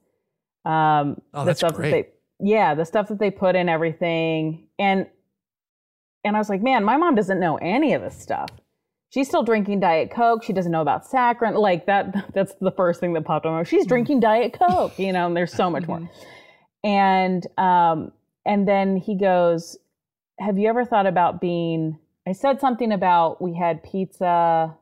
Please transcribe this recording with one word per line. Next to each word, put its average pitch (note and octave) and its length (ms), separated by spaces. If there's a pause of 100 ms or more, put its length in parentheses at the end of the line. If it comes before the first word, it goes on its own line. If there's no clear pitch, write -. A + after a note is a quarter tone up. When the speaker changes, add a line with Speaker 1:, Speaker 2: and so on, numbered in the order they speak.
(640)
Speaker 1:
Um, D3+ 560 (140)
Speaker 2:
Oh, D3 60
Speaker 1:
the C3+ 60
Speaker 2:
that's F3 120
Speaker 1:
stuff E3 140
that D#3+ 60
Speaker 2:
great. D#3 120
Speaker 1:
they, D#3+ 180 (340)
yeah, G3+ 320
the D#3+ 100
stuff G3+ 240
that G#3+ 100
they G3+ 120
put F#3 260
in F3 120
everything. D#3+ 1000 (100)
And, G3 280 (1160)
and G#3 120
I - 20
was G#3+ 100
like, G3 140
"Man, B3 220
my A3+ 120
mom E4 180
doesn't F#3 260
know E3 160
any A3+ 380
of B2 80
this - 180
stuff. C#2+ 300 (600)
She's C4+ 160
still D#4+ 160
drinking G#3 380
Diet D#3+ 320
Coke. A#3 320
She A3+ 80
doesn't F3 200
know D#3+ 100
about D3 240
saccharin." A#3+ 520
Like G3 280
that, G3 440
<laughs> - 40
that's G3 260
the F#3 120
first F3 280
thing F3 140
that D#3 100
popped D#3 220
up. D#3+ 200
She's F4 160
Speaker 2:
Mm-hmm. A#3 60
Speaker 1:
drinking A#3+ 320
Diet A3+ 320
Coke, F4+ 460
you F#3+ 140
know, F3+ 140
and F3 100
there's E3+ 160
so F#3 180
much E3+ 160
more. E3+ 120
Speaker 3:
Mm-hmm. - 880
Speaker 1:
And, F#3+ 600 (120)
um, F3 540 (340)
and G3+ 220
then G3 280
he G3 200
goes, F3 600 (600)
"Have G3 200
you G#3 100
ever A#3+ 160
thought G#3 220
about F3 340
being," E3 580 (300)
I F#3 40
said C4+ 280
something A#3+ 320
about F3 500
we F3 120
had E3+ 280
pizza E3+ 1000